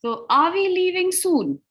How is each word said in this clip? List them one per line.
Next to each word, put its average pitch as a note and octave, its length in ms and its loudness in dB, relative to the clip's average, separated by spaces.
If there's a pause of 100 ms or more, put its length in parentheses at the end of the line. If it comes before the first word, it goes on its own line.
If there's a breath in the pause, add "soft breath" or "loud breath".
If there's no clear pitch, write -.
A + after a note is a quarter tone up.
So, A#3 300 -6
Are D4 220 4
we G4 160 0
leaving F#4 440 0
soon? D#4 480 0 (100)